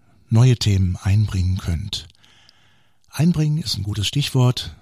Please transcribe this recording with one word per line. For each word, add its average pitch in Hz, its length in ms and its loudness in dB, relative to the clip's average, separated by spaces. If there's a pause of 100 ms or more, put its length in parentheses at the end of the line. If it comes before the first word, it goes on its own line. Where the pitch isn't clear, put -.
(280)
neue 117 280 4
Themen 95 400 0
einbringen 95 600 0
könnt. - 500 -8 (1000)
Einbringen 151 480 0
ist - 180 -6
ein 95 80 -6
gutes 101 240 -4
Stichwort. 127 720 0